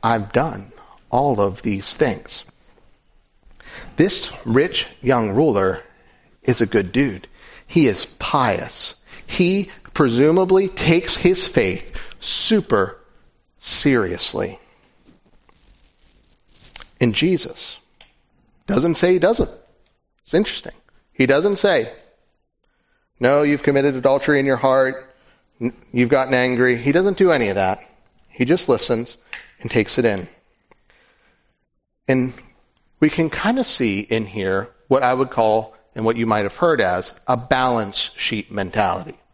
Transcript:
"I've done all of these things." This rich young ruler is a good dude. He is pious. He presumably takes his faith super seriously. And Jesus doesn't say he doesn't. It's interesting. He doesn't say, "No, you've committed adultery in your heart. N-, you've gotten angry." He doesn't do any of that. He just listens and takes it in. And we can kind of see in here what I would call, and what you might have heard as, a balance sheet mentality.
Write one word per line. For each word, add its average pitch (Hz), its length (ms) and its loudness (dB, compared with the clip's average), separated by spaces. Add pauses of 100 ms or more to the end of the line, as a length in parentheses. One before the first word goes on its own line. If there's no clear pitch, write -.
"I've 113 280 0
done 120 400 -4 (380)
all 127 320 0
of 98 220 -2
these 98 320 -4
things." - 480 -4 (1500)
This - 360 0 (140)
rich 131 420 0 (140)
young 120 300 0
ruler 101 500 2 (640)
is 123 180 0
a 110 60 2
good 98 240 0
dude. 117 360 -2 (380)
He 156 220 2
is 98 180 -2 (140)
pious. - 760 -2 (320)
He 185 460 0 (240)
presumably 170 720 4
takes 170 500 0
his 180 300 0
faith 98 440 -2 (280)
super - 800 0 (600)
seriously. - 1000 -2 (2500)
And 117 140 0
Jesus - 640 -4 (880)
doesn't 165 280 0
say 180 180 2
he 180 60 2
doesn't. 214 320 0 (760)
It's - 80 -10
interesting. - 400 -2 (400)
He 131 140 2
doesn't 170 300 2
say, 156 340 0 (1300)
"No, 143 240 4
you've 147 200 0
committed 139 320 2
adultery 139 440 2
in 135 80 0
your 135 100 2
heart. 131 560 0 (480)
N-, 120 120 -4 (180)
you've 120 180 2
gotten 131 240 2
angry." 127 420 2
He 120 160 -2
doesn't 185 260 2
do 185 140 4
any 120 180 2
of 95 60 -2
that. 95 240 0 (500)
He - 160 -2
just 160 220 0
listens 120 480 -2 (460)
and - 80 -8
takes 113 300 0
it 120 60 2
in. 98 220 -2 (1800)
And 131 260 0 (680)
we 151 100 4
can 160 200 -2
kind 233 300 -2
of - 80 -2
see 104 320 -2
in 110 260 -4
here 98 440 -4 (180)
what 135 160 2
I 127 100 2
would 127 160 -2
call, 110 460 0 (180)
and 110 100 -8
what 117 140 0
you 117 80 -2
might 107 180 0
have 98 140 -6
heard 160 240 2
as, 92 320 -2 (140)
a 127 100 0
balance 123 800 -2
sheet - 360 -6
mentality. 92 680 -4 (160)